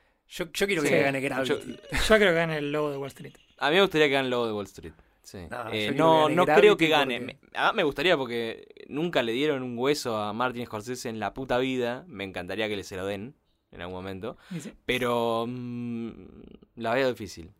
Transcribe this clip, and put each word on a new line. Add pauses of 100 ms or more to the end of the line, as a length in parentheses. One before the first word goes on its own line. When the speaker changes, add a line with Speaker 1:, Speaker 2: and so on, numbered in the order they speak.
(280)
Speaker 1:
Yo,
yo
quiero
Speaker 2:
Sí.
Speaker 1:
que
gane
Gravity.
Speaker 3:
Yo (400)
Speaker 2:
Yo
creo
que
gane
El
Lobo
de
Wall
Street. (240)
Speaker 3:
A
mí
me
gustaría
que
gane
El
Lobo
de
Wall
Street. (300)
Sí. (120)
Speaker 1:
No,
yo
Speaker 3:
Eh,
Speaker 1:
quiero (100)
Speaker 3:
no,
Speaker 1:
que
gane
Speaker 3:
no
Speaker 1:
Gravity
Speaker 3:
creo
que
gane.
Speaker 1:
porque
Speaker 3:
Me,
ah,
me
gustaría
porque
nunca
le
dieron
un
hueso
a
Martin
Scorsese
en
la
puta
vida.
Me
encantaría
que
le
se
lo
den (380)
en
algún
momento. (140)
Speaker 2:
Y
sí. (140)
Speaker 3:
Pero,
mm, (640)
la
veo
difícil.